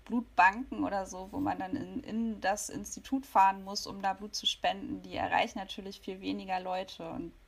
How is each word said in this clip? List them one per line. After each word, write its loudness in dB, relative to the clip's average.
Blutbanken 4
oder 0
so, -10
wo -6
man 2
dann -4
in, -6
in -2
das 0
Institut -4
fahren 6
muss, -6
um -8
da 2
Blut -8
zu -4
spenden, 0
die -10
erreichen 2
natürlich -10
viel -8
weniger -2
Leute. -4
Und -6